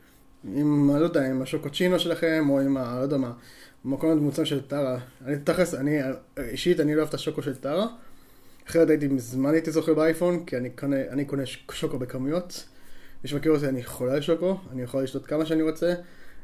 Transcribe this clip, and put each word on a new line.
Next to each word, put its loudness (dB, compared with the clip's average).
עם, 4
לא 4
יודע, 2
עם 0
השוקוצ'ינו 0
שלכם, 2
או 4
עם 2
ה-, -4
לא -2
יודע 0
מה, -2
עם -2
כל -2
מיני 4
מוצרים 0
של 0
טרה. -2
אני, -2
תכלס, 2
אני, 0
אישית, 0
אני 2
לא 2
אוהב 2
את -6
השוקו -4
של -4
טרה. -2
אחרת 6
הייתי, 4
מזמן 0
הייתי 2
זוכה 2
באייפון, 2
כי -6
אני -4
קונה, -2
אני -2
קונה -2
ש-, -12
שוקו -4
בכמויות. -4
מי -6
שמכיר 2
אותי, 2
אני -2
חולה -2
על 0
שוקו, 0
אני -6
יכול -4
לשתות -6
כמה -2
שאני 2
רוצה, 0